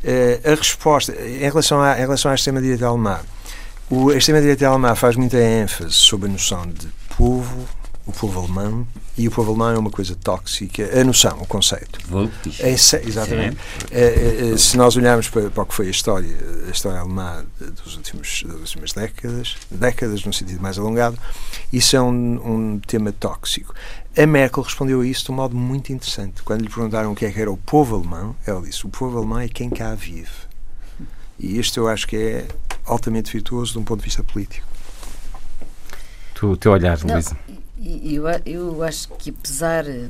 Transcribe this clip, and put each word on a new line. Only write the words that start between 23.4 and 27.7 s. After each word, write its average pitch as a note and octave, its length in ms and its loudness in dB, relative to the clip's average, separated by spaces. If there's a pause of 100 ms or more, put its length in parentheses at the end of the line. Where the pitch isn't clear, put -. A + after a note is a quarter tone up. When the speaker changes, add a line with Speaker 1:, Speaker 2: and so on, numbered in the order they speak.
Speaker 1:
A D3+ 100 8
Merkel C#3 360 4
respondeu C3 400 0
a A#2+ 40 0
isso C3 200 -4
de C3+ 60 -6
um - 20 -2
modo C3 200 -2
muito B2+ 380 -2
interessante. - 500 -6
Quando A2 200 -2
lhe G#2+ 80 -4
perguntaram A2 420 -2
o - 20 -2
que A2 120 -4
é G2+ 40 -2
que F#2+ 100 -4
era G#2+ 100 0
o G2 80 -2
povo C#3+ 380 4